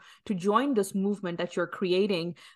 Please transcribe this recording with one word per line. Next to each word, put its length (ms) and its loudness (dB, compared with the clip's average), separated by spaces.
to 80 0
join 400 2
this 200 0
movement 440 -2
that 180 -4
you're 100 0
creating, 680 0